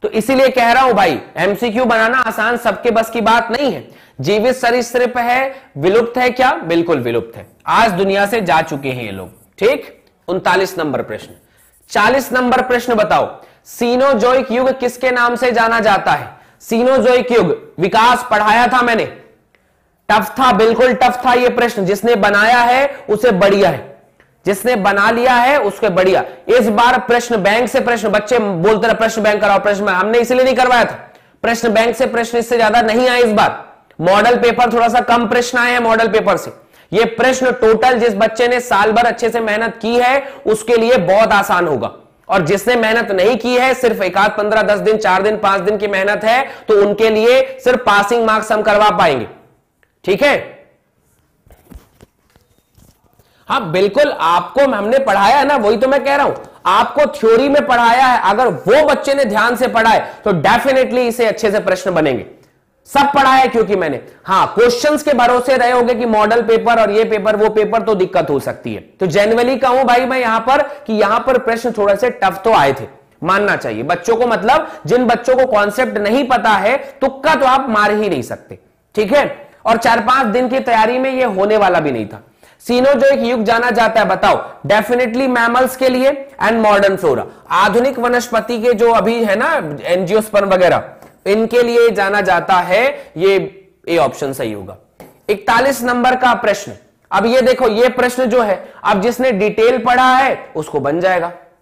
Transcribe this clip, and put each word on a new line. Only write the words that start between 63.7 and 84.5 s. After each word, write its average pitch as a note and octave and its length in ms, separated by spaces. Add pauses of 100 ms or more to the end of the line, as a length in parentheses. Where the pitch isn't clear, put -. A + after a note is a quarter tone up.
मैंने। D#3 240 (260)
हाँ, F#3+ 200 (100)
questions A#3+ 480
के D4 100
भरोसे B3 440
रहे B3 140
होगे B3 240
कि A#3 100
model G#3+ 360
paper A3+ 400
और G#3 100
ये G#3+ 120
paper, G#3+ 320
वो G#3+ 140
paper, G#3+ 320
तो G#3+ 140
दिक्कत F3+ 340
हो C#3 100
सकती A#2+ 340
है। G2 80 (180)
तो F#3+ 80
generally A3+ 540
कहूं C4 220
भाई A#3+ 220
मैं C4 140
यहां A3+ 200
पर C4 220 (260)
कि A3 60
यहां G#3+ 260
पर B3 200
प्रश्न A#3 320
थोड़े G3+ 240
से A#3+ 180
टफ F#3+ 300
तो A3 100
आए C#3+ 200
थे, A2 140 (360)
मानना F#3+ 320
चाहिए A#2 280
बच्चों F3 320
को, A#3+ 120
मतलब A#3 440 (140)
जिन A#3+ 200
बच्चों B3 300
को C4 120
concept G#3 500
नहीं A3 300
पता A#3 240
है, G#3 260 (240)
तुक्का C4+ 340
तो C#4+ 120
आप C4+ 220
मार G#3 240
ही G#3+ 160
नहीं D3 140
सकते। - 360 (360)
ठीक G#3+ 180
है, - 360 (160)
और A3+ 120
चार A#3 240
पांच B3+ 260
दिन A#3+ 220
की C4 100
तैयारी A#3 380
में C4 140
ये C4 140
होने G3+ 320
वाला F#3 220
भी D3+ 120
नहीं A2 160
था। G#2 160 (420)
सीनोजोइक C4+ 560
युग A#3 220
जाना A#3 280
जाता A3+ 300
है, G3 60
बताओ, F#3+ 360 (240)